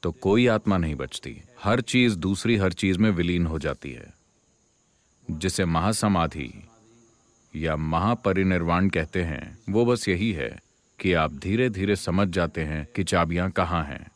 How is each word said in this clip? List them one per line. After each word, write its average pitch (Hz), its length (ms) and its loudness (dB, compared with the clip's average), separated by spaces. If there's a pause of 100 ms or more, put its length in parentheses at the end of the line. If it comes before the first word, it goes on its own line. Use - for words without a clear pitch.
तो 87 80 -2
कोई 110 360 4
आत्मा 107 300 2
नहीं 80 180 0
बचती। - 460 -12 (220)
हर 117 180 2
चीज 120 340 2
दूसरी 98 420 0
हर 95 160 2
चीज 95 240 0
में 107 140 4
विलीन 87 340 0
हो 80 140 -2
जाती 71 320 -6
है। 58 220 -18 (1160)
जिसे 87 340 -2
महासमाधि 82 1000 -2 (880)
या 78 200 -2
महापरिनिर्वाण 92 1120 2
कहते 85 340 -2
हैं, - 360 -8 (100)
वो 110 160 2
बस 120 240 0
यही 98 240 0
है 65 260 -6 (400)
कि 92 140 2
आप 78 200 2
धीरे-धीरे 98 640 0
समझ 95 320 0
जाते 85 360 -2
हैं 76 320 -6
कि - 80 -2
चाबियां 87 480 0
कहाँ 85 340 -2
हैं - 300 -14